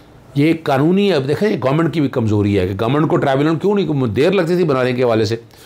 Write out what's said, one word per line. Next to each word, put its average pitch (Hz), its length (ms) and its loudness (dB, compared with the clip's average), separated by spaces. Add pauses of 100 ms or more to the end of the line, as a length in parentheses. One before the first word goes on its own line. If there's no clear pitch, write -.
(380)
ये 156 160 2
कानूनी 160 560 0
है। 170 60 2
अब 135 80 0
देखें, 147 240 -2
ये 202 100 -2
गवर्नमेंट 147 360 0
की 165 80 -2
भी 135 60 0
कमज़ोरी 104 480 0
है 90 120 0
कि 101 60 -4
गवर्नमेंट 135 360 -2
को 175 80 0
ट्रिब्यूनल 143 380 0
क्यों 202 200 -2
नहीं, 143 380 -2
देर 156 200 2
लगती 175 240 0
थी 185 60 0
बनाने 131 300 0
के 127 100 0
हवाले 110 220 2
से। 113 180 -4 (220)